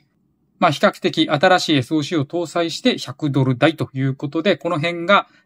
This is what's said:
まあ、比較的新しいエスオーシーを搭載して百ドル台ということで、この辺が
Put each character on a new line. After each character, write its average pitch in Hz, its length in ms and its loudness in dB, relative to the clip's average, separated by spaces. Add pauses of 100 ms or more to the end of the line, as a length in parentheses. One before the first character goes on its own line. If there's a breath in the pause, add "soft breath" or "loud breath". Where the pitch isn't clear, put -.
(600)
ま 180 80 4
あ、 - 20 2
比 143 80 -2
較 196 200 2
的 160 300 0
新 180 300 4
し 165 160 0
い - 40 4
エ 127 40 0
ス 139 100 -10
オ 156 60 2
ー 147 60 -2
シ 170 120 -4
ー 151 40 0
を 131 40 -2
搭 170 220 -6
載 170 240 -4
し - 100 -10
て 240 160 0
百 - 360 -6
ド 135 100 2
ル 127 160 0
台 156 160 4
と 135 180 -8
い 131 100 -6
う 135 120 -2
こ 143 140 -8
と 160 120 -4
で、 185 160 2
こ 170 140 -6
の 170 80 -2
辺 170 260 -4
が 190 220 2 (200 soft breath)